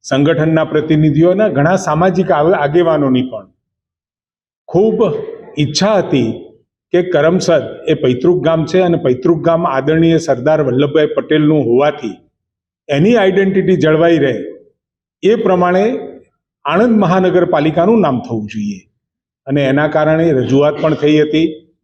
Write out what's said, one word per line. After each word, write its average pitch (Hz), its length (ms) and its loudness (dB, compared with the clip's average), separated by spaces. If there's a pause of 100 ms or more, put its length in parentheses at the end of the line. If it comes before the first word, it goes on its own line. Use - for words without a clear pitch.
સંગઠનના 156 600 0
પ્રતિનિધિઓના, 156 840 2
ઘણા 151 280 2
સામાજિક 175 540 0
આગે-, 160 240 2
આગેવાનોની 147 680 0
પણ 113 300 -12 (1120)
ખૂબ 208 480 0 (440)
ઈચ્છા 185 360 0
હતી 131 500 -2 (460)
કે 175 120 2
કરમસદ 165 600 0 (260)
એ 156 60 2
પૈતૃક 131 420 0
ગામ 160 300 0
છે 185 140 0
અને 170 160 0
પૈતૃક 139 400 -2
ગામ 165 300 0
આદરણીય 156 520 0
સરદાર 151 440 0
વલ્લભભાઈ 143 440 0
પટેલનું 151 540 0
હોવાથી 123 560 0 (720)
એની 170 280 2
આઇડેન્ટિટી 190 600 0
જળવાઈ 156 420 2
રહે 123 260 -2 (760)
એ 202 120 2
પ્રમાણે 190 640 0 (680)
આણંદ 214 340 0
મહાનગરપાલિકાનું 175 1000 0
નામ 135 200 0
થવું 110 260 -8
જોઈએ 104 320 -8 (680)
અને 139 180 -2
એના 143 240 0
કારણે 156 440 0
રજૂઆત 135 480 0
પણ 156 140 0
થઈ 151 260 2
હતી 156 640 -4